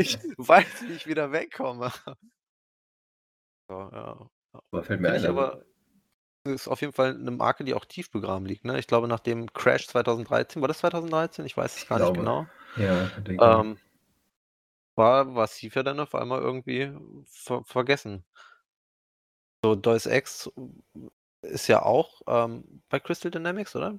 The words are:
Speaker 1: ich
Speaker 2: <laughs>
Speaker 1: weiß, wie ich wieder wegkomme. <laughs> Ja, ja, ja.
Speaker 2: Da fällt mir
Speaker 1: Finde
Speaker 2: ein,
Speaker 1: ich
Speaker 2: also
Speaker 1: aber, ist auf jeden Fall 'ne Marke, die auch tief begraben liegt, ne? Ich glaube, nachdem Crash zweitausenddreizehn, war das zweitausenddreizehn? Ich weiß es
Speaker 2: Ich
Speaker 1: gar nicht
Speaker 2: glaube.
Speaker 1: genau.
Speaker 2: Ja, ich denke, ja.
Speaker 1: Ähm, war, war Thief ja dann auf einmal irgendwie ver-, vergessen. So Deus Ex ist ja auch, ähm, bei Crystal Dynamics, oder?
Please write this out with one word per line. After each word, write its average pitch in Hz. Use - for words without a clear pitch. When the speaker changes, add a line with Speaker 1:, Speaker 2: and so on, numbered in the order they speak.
Speaker 1:
ich -
Speaker 2:
<laughs> 302
Speaker 1:
weiß, 170
wie 170
ich 160
wieder 151
wegkomme. 123
<laughs> -
Ja, 95
ja, 110
ja. -
Speaker 2:
Da 92
fällt 95
mir 87
Speaker 1:
Finde -
Speaker 2:
ein, -
Speaker 1:
ich -
Speaker 2:
also -
Speaker 1:
aber, 135
ist 135
auf 135
jeden 147
Fall 131
'ne 123
Marke, 123
die 135
auch -
tief -
begraben 95
liegt, 95
ne? 131
Ich -
glaube, 117
nachdem 117
Crash -
zweitausenddreizehn, 120
war 131
das 156
zweitausenddreizehn? 165
Ich -
weiß -
es -
Speaker 2:
Ich -
Speaker 1:
gar 113
nicht -
Speaker 2:
glaube. -
Speaker 1:
genau. 123
Speaker 2:
Ja, 92
ich 104
denke, 95
ja. 110
Speaker 1:
Ähm, 107
war, 127
war 113
Thief -
ja 135
dann 139
auf 143
einmal 127
irgendwie 131
ver-, -
vergessen. 127
So 110
Deus 113
Ex -
ist -
ja 113
auch, -
ähm, 117
bei 143
Crystal 170
Dynamics, 180
oder? 165